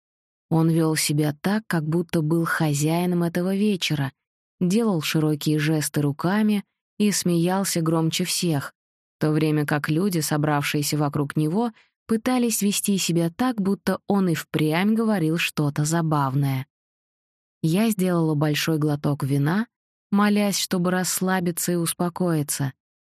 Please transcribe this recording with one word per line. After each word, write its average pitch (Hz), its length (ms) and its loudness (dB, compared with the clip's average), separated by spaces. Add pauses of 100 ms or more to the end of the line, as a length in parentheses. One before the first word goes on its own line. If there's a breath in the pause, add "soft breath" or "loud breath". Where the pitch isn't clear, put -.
(500)
Он 160 200 2
вёл 160 260 2
себя 151 460 0
так, 208 240 -2
как 156 220 -2
будто 170 340 0
был 165 240 0
хозяином 165 800 0
этого 180 320 -2
вечера, 175 560 0 (480)
делал 190 420 2
широкие 151 580 0
жесты 151 420 0
руками 196 640 0 (360)
и 208 120 2
смеялся 180 720 0
громче 165 440 0
всех, 165 480 -2 (440)
в - 40 -12
то 156 100 2
время 151 340 2
как 151 240 -2
люди, 175 300 0
собравшиеся 147 800 0
вокруг 147 400 -2
него, 185 340 0 (360 loud breath)
пытались 240 540 0
вести 196 360 0
себя 170 320 0
так, 247 320 -2
будто 185 460 -2
он 190 200 2
и 160 80 2
впрямь 160 580 0
говорил 202 440 0
что-то 151 480 -2
забавное. 143 840 0 (960)
Я 190 260 2
сделала 175 460 0
большой 151 420 0
глоток 147 460 -2
вина, 143 440 0 (440)
молясь, 208 480 2
чтобы 180 320 0
расслабиться 185 800 -2
и 175 40 0
успокоиться. 165 960 -2 (280)